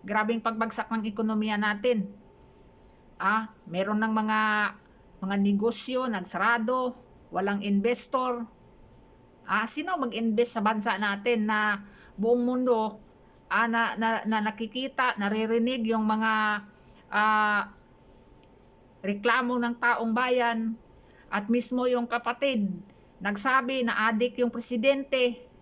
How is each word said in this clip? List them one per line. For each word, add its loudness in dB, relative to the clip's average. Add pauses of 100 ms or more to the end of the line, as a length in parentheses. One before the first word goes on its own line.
Grabing 0
pagbagsak -4
ng -2
ekonomiya -2
natin. 0 (1120)
Ah, 0 (160)
meron -2
ng 0
mga, 0 (800)
mga -4
negosyo, 0
nagsarado, 0 (400)
walang 0
investor. 0 (1000)
Ah, 0
sino -4
mag-invest 0
sa -2
bansa 0
natin 0
na 0 (380)
buong 4
mundo, 0 (480)
ah, 2
na, 0
na, -2
na 0
nakikita, -4
naririnig 0
yung 2
mga, 0 (460)
ah, 2 (1300)
reklamo 0
ng -2
taong 2
bayan 0 (560)
at -2
mismo 0
yung 0
kapatid 0 (560)
nagsabi 0
na 2
adik 0
yung 2
presidente. 0 (140)